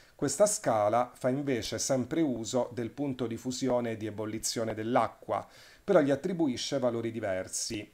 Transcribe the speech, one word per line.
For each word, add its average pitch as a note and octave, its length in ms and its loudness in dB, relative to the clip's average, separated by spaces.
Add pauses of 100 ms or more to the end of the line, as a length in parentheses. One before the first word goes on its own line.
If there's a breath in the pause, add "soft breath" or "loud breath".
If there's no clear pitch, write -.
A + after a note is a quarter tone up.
(160 loud breath)
Questa - 300 2
scala A#2 680 2
fa - 140 -2
invece C3 500 0
sempre C#3 440 0
uso A#2+ 500 0
del A2 180 -4
punto C3+ 360 -4
di A2+ 100 -4
fusione B2 560 0
e A2 60 -6
di A2 80 -6
ebollizione A2 640 -4
dell'acqua, A2 760 0 (380 loud breath)
però F#3 160 6
gli C#3 100 4
attribuisce C#3+ 720 0
valori A#2 320 0
diversi. G#2 800 -4